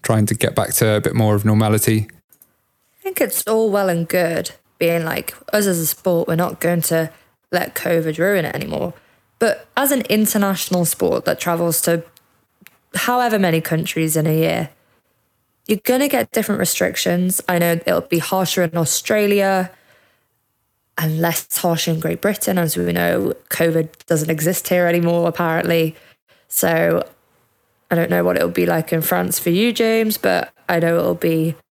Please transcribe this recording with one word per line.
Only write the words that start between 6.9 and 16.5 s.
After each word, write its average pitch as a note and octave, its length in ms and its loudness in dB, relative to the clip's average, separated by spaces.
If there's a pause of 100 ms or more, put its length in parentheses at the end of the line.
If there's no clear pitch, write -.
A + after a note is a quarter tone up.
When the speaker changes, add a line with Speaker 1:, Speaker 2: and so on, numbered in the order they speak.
Speaker 2:
let - 240 -4
covid D#3+ 420 -2
ruin F#3 280 0
it - 100 -6
anymore." D3 380 -6 (460)
But - 360 -2
as C#4 160 0
an C4 120 0
international G3 800 0
sport - 400 -2
that D#3+ 140 0
travels E3+ 420 -2
to E3 220 0 (920)
however A#3+ 420 0
many E3+ 220 2
countries D#3+ 560 -2
in D#3 100 2
a D#3 100 2
year, D#3+ 340 0 (960)
you're G#3+ 160 0
gonna B3+ 240 2
get B3+ 240 -2
different G#3+ 280 0